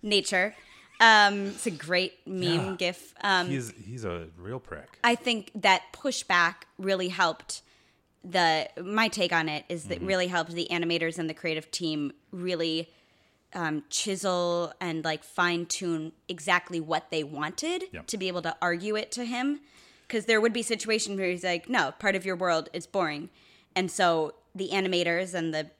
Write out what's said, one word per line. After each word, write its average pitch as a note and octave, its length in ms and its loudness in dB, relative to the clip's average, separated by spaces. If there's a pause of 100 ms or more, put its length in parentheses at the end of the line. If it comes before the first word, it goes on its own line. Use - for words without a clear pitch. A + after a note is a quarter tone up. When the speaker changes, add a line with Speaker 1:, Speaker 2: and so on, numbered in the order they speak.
Speaker 1:
nature. G3+ 540 2 (440)
Um, G#3 480 8
it's - 200 -6
a G#3+ 40 -2
great F3 420 -2 (120)
meme F#3 180 -4
Speaker 2:
Yeah. F3+ 340 0
Speaker 1:
gif. F3+ 440 -4
Um, F#3 280 2
Speaker 2:
He's, B2+ 220 -4 (140)
he's A#2 180 -10
a F2 240 -4 (100)
real G#2 220 -10
prick. - 440 -16
Speaker 1:
I A#3+ 100 4
think A#3 400 -4
that F#3+ 300 4 (100)
pushback F3+ 640 0 (240)
really F#3 300 0
helped F3 520 0 (640)
the, E3+ 440 2 (160)
my G#3+ 260 2
take F3+ 220 0
on D#3+ 160 2
it D3+ 220 -4
is E3+ 160 -6
that F3 140 -6
Speaker 2:
Mm-hmm. - 80 -6
Speaker 1:
really F#3 200 2
helped E3+ 240 -2
the E3+ 200 -4
animators E3+ 480 0
and D#3+ 100 -4
the D#3 60 -8
creative D#3 340 -6
team D3+ 420 -4 (200)
really, E3 580 -2 (640)
um, D#3 360 -4
chisel F3 920 0
and, E3 240 -4
like, D#3 180 -2
fine F3 440 0
tune D#3+ 440 -4 (160)
exactly F3 540 0
what D#3+ 300 -4
they D#3 120 -2
wanted D#3+ 600 -4 (100)
Speaker 2:
Yeah. D#2 140 -10
Speaker 1:
to A3 100 -6
be F#3+ 100 -4
able F3 140 -4
to E3 200 -4
argue F3 340 0
it A3 180 -4
to A#3+ 100 -6
him. B3+ 380 -2 (480)
'Cause A3 160 -2
there A3 140 6
would A3+ 140 4
be A#3 100 -2
situations A3 560 -2
where F#3+ 100 0
he's F3+ 140 -4
like, F3 260 -2
"No, F3+ 300 2
part G3 160 2
of F#3 100 -4
your F#3 120 -2
world E3+ 340 2
is E3 160 -8
boring." D#3+ 420 -2 (460)
And F#3 160 0
so E3 440 2 (200)
the F#3 140 -6
animators F3+ 640 0
and E3 200 -2
the D#3 160 -4 (100)